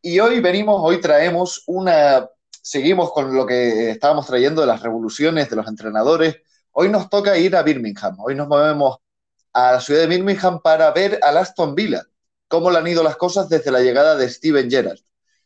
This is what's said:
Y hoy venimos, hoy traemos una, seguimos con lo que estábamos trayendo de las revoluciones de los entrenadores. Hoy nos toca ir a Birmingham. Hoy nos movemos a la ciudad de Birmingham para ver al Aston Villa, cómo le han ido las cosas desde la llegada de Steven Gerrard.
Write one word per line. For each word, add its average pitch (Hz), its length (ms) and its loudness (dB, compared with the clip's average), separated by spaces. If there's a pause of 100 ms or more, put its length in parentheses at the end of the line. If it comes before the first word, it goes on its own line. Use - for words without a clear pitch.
Y 175 180 0
hoy 233 200 2
venimos, 196 440 0
hoy 170 160 2
traemos 175 680 0
una, 156 600 2 (220)
seguimos 165 640 -2
con 135 240 -2
lo 131 100 2
que 117 460 0
estábamos 143 340 0
trayendo 135 360 0
de 143 40 2
las 113 160 0
revoluciones 120 680 -2
de 110 80 -8
los 107 120 -6
entrenadores. 113 720 -2 (340)
Hoy 175 180 0
nos 208 220 -2
toca 202 260 2
ir 185 180 2
a 170 60 4
Birmingham. 107 560 -4
Hoy 120 160 -8
nos 143 140 -8
movemos 147 500 0 (560)
a 127 200 4
la 127 80 0
ciudad 143 200 0
de 160 60 2
Birmingham 180 560 -2
para 160 300 4
ver 196 280 -2
al 147 160 2
Aston 170 380 -2
Villa, 196 320 -4 (400)
cómo 170 240 0
le 170 80 2
han 160 80 -4
ido 170 160 0
las 151 120 0
cosas 180 340 -4
desde 156 200 0
la 127 120 2
llegada 139 340 4
de 131 120 -2
Steven 139 400 -2
Gerrard. 117 300 -2 (480)